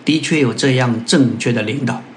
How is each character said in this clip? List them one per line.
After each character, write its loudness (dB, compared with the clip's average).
的 2
确 0
有 2
这 0
样 0
正 2
确 -2
的 -2
领 -4
导。 -4